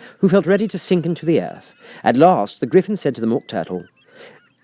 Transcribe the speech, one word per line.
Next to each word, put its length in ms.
who 100
felt 180
ready 220
to 100
sink 280
into 200
the 140
earth. 340
At 140
last, 440
the 60
Gryphon 300
said 200
to 40
the 60
Mock 200
Turtle, 380